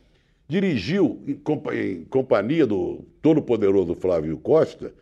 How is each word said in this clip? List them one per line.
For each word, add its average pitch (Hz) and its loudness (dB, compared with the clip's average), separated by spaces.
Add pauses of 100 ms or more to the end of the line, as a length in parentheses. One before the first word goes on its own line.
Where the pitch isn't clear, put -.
(480)
dirigiu 156 0
em 143 -6
compa-, 131 -6
em 98 -6
companhia 131 2
do 87 -4 (160)
todo-poderoso 101 2
Flávio 80 -2
Costa, - 0